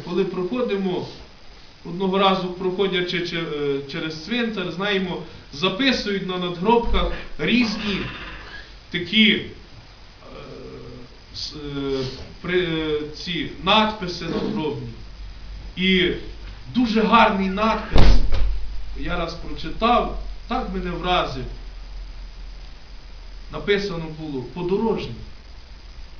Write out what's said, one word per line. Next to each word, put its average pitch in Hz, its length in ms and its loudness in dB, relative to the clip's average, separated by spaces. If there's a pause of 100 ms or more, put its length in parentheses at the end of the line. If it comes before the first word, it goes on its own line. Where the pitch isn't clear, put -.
коли 180 200 -2
проходимо, 185 840 -2 (760)
одного 185 340 -2
разу 185 300 2
проходячи 180 800 -2
че-, 170 240 -4
е, 143 280 -2 (120)
через 160 320 -6
цвинтар, 196 480 -2
знаємо, 190 500 -2 (300)
записують 196 760 0
на 180 120 -4
надгробках 185 760 2 (260)
різні 202 640 2 (920)
такі, 196 420 4
е, 147 140 -2 (1900)
с-, - 220 -10
е, 139 480 -4 (360)
при-, 175 260 0
е, 156 340 -2 (160)
ці 156 340 -6 (120)
надписи 196 640 2
надгробні. 143 640 -4 (880)
І 185 360 4 (640)
дуже 220 280 4
гарний 196 460 6
надпис, 214 540 6 (960)
я 165 180 -2
раз 165 180 -4
прочитав, 160 880 0 (260)
так 220 260 -2
мене 180 160 -4
вразив. 160 540 0 (2000)
Написано 175 520 -2 (160)
було: 143 220 -6
"Подорожній, 175 720 -2 (1040)